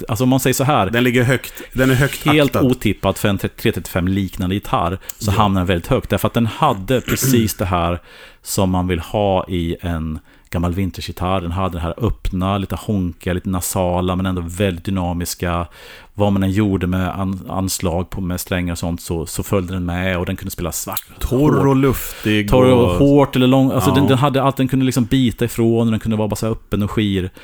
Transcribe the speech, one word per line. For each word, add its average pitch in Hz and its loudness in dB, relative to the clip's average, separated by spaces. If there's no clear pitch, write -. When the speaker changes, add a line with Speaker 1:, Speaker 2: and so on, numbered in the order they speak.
Speaker 1:
alltså 117 -2
om 127 4
man 131 4
säger - 2
så 135 0
här. 123 2
Speaker 2:
Den 117 2
ligger 123 2
högt, 123 -2
den 131 2
är 131 4
högt 135 0
Speaker 1:
Helt 147 4
Speaker 2:
aktad. 127 2
Speaker 1:
otippat 98 0
för 107 0
en 98 0
tre 101 -4
trettiofem 90 -4
liknande 95 -2
gitarr 92 -2
så 104 -2
Speaker 2:
Ja. 98 0
Speaker 1:
hamnar 98 4
den 87 0
väldigt 87 -2
högt. - 0
Därför 107 0
att - -6
den 120 2
hade 113 0
<clears throat> - -10
precis 120 0
det 107 -4
här 87 0
som 95 0
man 90 0
vill 90 0
ha 98 0
i 85 -2
en 80 -4
gammal 90 -2
vintagegitarr. 92 -4
Den 85 -6
hade 92 -2
den 85 -6
här 85 -4
öppna, 98 -2
lite 95 -6
honkiga, 90 -2
lite 90 -4
nasala, 92 0
men 92 -2
ändå 92 -2
väldigt 87 -2
dynamiska, 87 -2
vad 101 2
man 98 2
än 95 2
gjorde 95 2
med 92 -2
an-, 95 -4
anslag 92 -2
på, - -8
med 90 -4
strängar 90 -4
och 85 -6
sånt, 87 -4
så, 82 -6
så - -6
följde 92 -2
den 90 -4
med 90 -2
och 90 -4
den 95 -4
kunde 95 -8
spela 85 -6
svart. - -8
Speaker 2:
Torr 143 2
och 135 2
Speaker 1:
Hårt. 135 4
Speaker 2:
luftig 107 0
Speaker 1:
Torr 127 6
och 120 6
Speaker 2:
och 123 4
Speaker 1:
hårt 143 6
eller 127 4
lång. 135 4
Alltså, - 2
Speaker 2:
Ja. 123 4
Speaker 1:
den, 139 4
den 131 4
hade 135 2
allt, 135 0
den 131 2
kunde 131 2
liksom 127 2
bita 123 2
ifrån 117 2
och 113 2
den 107 0
kunde 110 -2
vara 107 0
bara 104 -4
så 113 -2
här 110 0
öppen 104 -6
och 98 -2
skir. 98 0